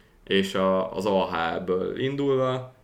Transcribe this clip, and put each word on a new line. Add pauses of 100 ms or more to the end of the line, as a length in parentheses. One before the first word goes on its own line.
(240)
és
a,
az
A
H
L-ből
indulva